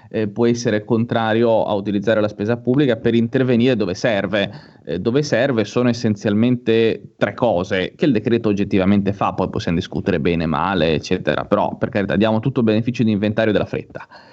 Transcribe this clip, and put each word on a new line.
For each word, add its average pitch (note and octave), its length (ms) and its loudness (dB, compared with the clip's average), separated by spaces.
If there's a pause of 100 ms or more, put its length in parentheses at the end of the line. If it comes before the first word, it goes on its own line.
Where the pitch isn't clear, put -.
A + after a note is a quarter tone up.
eh, G#2+ 200 -4
può A2+ 160 0
essere A#2 400 0
contrario A2+ 800 0
a - 80 -2
utilizzare G#2 480 0
la G#2 80 0
spesa G#2+ 260 -4
pubblica B2 400 0
per A#2 200 0
intervenire B2 600 2
dove G2 200 -2
serve. G2+ 880 -2
Eh, E2 140 -4
dove A#2+ 240 0
serve A#2+ 420 0
sono B2 240 0
essenzialmente A2+ 1300 0
tre G#2 160 -2
cose F#2 600 -2
che - 100 0
il C#3+ 80 4
decreto A2+ 340 0
oggettivamente G2+ 640 2
fa, G2 220 -2
poi F#2+ 160 -2
possiamo - 280 -2
discutere E2 440 -2
bene, E2 240 0
male, D#2+ 480 0
eccetera, D2+ 500 -2
però G2+ 320 -2
per - 140 -6
carità G2 260 -2
diamo A2 240 2
tutto B2+ 220 -2
il A2+ 40 2
beneficio A2+ 380 0
di A2 80 2
inventario G#2+ 400 0
della F2 140 2
fretta. - 420 -10 (260)